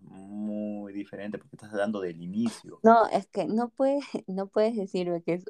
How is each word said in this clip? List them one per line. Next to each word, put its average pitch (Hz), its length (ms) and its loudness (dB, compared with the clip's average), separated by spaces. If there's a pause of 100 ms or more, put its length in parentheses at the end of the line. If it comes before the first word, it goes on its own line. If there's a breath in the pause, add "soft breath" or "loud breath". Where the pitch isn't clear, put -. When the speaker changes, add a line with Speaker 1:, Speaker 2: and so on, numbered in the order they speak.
Speaker 1:
muy 104 920 -6
diferente 101 440 -8
porque - 180 -16
estás 104 160 -16
hablando 104 300 0
del 87 200 -4
inicio. 104 640 -2
Speaker 2:
No, 220 240 8
es - 200 0
que 175 180 -2
no 233 240 0
puedes, 277 340 0
<laughs> - 240 -8
no 190 200 -4
puedes 214 280 2
decirme 180 480 -2
que 170 100 0
es 180 160 -4